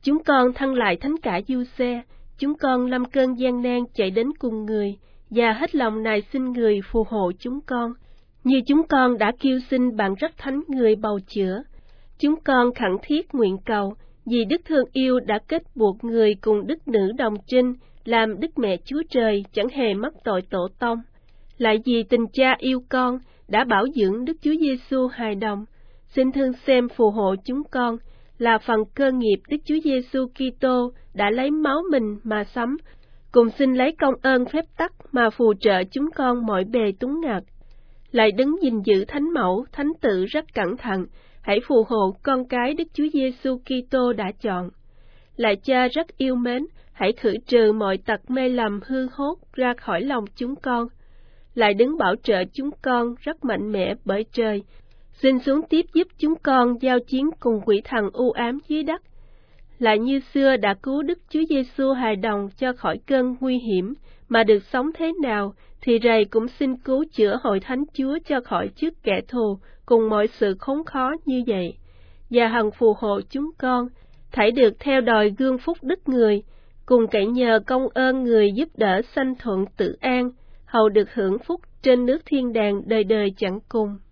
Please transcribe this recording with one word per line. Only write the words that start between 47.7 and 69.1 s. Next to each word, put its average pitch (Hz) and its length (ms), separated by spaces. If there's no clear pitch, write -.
mọi 202 260
tật 208 320
mê 254 180
lầm 220 380
hư 262 260
hốt 285 240
ra 247 220
khỏi 185 260
lòng 254 240
chúng 254 200
con. 240 300
Lại 214 200
đứng 254 240
bảo 190 240
trợ 185 300
chúng 277 180
con 240 380
rất - 240
mạnh 208 280
mẽ 190 220
bởi 202 280
trời. 214 300
Xin 262 160
xuống 269 300
tiếp 320 260
giúp 349 140
chúng 311 240
con 247 400
giao 254 180
chiến 269 300
cùng 226 240
quỷ 214 200
thần 208 280
u 247 180
ám 240 280
dưới 302 140
đất. 311 200
Lại 214 200
như 269 220
xưa 269 220
đã 202 260
cứu 269 200
Đức 339 160
Chúa 302 200
Giêsu 269 440
hài 240 240
đồng 202 320
cho 254 140
khỏi 220 340
cơn 254 340
nguy 254 180
hiểm, 220 360
mà - 160
được 202 180
sống 269 220
thế 330 180
nào, 208 320
thì 233 240
rày 226 200
cũng 220 240
xin 262 280
cứu 262 360
chữa 214 300
hội 202 180
Thánh 254 320
Chúa 277 340
cho 269 140
khỏi 190 280
trước - 340
kẻ 190 260